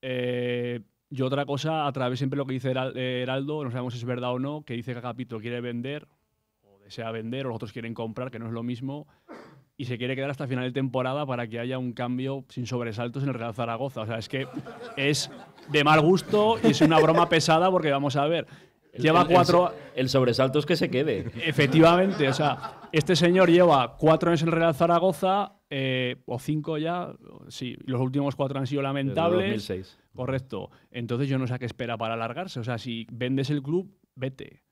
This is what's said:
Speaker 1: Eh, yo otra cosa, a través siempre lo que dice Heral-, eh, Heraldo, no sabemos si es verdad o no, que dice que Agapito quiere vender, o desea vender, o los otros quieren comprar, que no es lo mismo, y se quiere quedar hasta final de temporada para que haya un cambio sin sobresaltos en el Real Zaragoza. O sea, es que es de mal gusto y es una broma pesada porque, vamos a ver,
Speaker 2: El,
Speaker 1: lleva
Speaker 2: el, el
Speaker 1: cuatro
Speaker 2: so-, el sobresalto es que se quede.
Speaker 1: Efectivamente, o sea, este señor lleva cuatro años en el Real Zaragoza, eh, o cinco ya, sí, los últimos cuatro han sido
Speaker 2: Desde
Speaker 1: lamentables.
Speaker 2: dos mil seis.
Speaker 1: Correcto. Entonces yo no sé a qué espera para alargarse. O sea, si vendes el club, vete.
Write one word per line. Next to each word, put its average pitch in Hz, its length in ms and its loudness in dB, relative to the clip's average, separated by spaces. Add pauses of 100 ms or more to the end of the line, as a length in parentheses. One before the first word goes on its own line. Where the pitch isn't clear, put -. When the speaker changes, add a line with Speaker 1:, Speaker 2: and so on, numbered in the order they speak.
Speaker 1:
Eh, 123 800 -4 (300)
yo 131 160 -2
otra 139 180 0
cosa, 147 420 -2
a 139 60 -2
través 127 260 -2
siempre 139 180 -2
lo 139 100 -2
que 131 80 -4
dice 131 160 -4
Heral-, 131 260 -2
eh, 127 260 -4
Heraldo, 139 420 -4
no 123 60 -6
sabemos 123 240 -6
si 123 40 -10
es 117 60 -10
verdad 123 280 -4
o 127 60 -2
no, 143 260 -6
que 123 100 -10
dice 120 180 -8
que 120 60 -8
Agapito 117 420 -10
quiere 120 200 -8
vender, 123 460 -8 (560)
o 101 160 -20
desea - 320 -10
vender, 113 360 -6
o - 20 -4
los 113 80 -6
otros 110 160 -10
quieren 117 220 -8
comprar, 117 360 -6
que 123 80 -14
no 113 80 -10
es 113 60 -8
lo 117 100 -6
mismo, 131 460 -8 (680)
y 120 100 -8
se 123 100 -6
quiere 123 200 -4
quedar 135 140 -4
hasta 139 160 -8
final 127 180 -4
de 127 80 -4
temporada 135 540 -2
para 120 220 -4
que 113 100 -8
haya 127 200 -4
un 123 140 -6
cambio 131 560 -6
sin 123 180 -8
sobresaltos 120 560 -6
en 139 80 -2
el 127 40 -4
Real 117 200 -6
Zaragoza. 117 480 -6
O 107 40 -6
sea, 113 120 -4
es 110 100 -8
que 135 180 -4 (500)
es 139 340 0 (400)
de 147 140 4
mal 156 160 8
gusto 208 640 4
y 151 60 6
es 143 120 4
una 160 180 6
broma 165 300 6
pesada 165 420 4
porque, 170 200 2
vamos 139 260 0
a 143 100 2
ver, 165 200 0 (460)
Speaker 2:
El, 127 100 -8
Speaker 1:
lleva 160 200 6
Speaker 2:
el, 160 60 2
el 170 60 4
Speaker 1:
cuatro 175 340 6
Speaker 2:
so-, - 60 -6 (200)
el 131 140 0
sobresalto 131 500 4
es 147 80 0
que 175 100 2
se 170 140 0
quede. 120 400 0 (140)
Speaker 1:
Efectivamente, 160 840 6
o 135 40 2
sea, 135 580 -2
este 160 240 2
señor 175 360 4
lleva 160 460 6
cuatro 160 340 4
años 160 120 2
en 165 60 0
el 160 60 0
Real 165 200 4
Zaragoza, 185 800 2 (160)
eh, 131 460 -2 (100)
o 123 120 -6
cinco 156 380 -4
ya, 170 380 -6 (340)
sí, - 360 -10
los 127 160 -2
últimos 135 340 0
cuatro 139 240 -4
han 135 80 -4
sido 139 140 -4
Speaker 2:
Desde 139 80 -2
Speaker 1:
lamentables. 143 540 0
Speaker 2:
dos 196 80 -2
mil 107 100 -2
seis. 95 380 -10 (140)
Speaker 1:
Correcto. 127 600 -6 (180)
Entonces 120 380 -4
yo 135 100 0
no 131 80 -2
sé 123 80 -4
a 123 60 -6
qué 127 60 -6
espera 117 300 -6
para 113 180 -4
alargarse. 120 440 -6
O 117 60 -8
sea, 120 140 -4
si 113 340 -8
vendes 127 380 -2
el 147 120 -2
club, 170 340 -4 (200)
vete. - 560 -12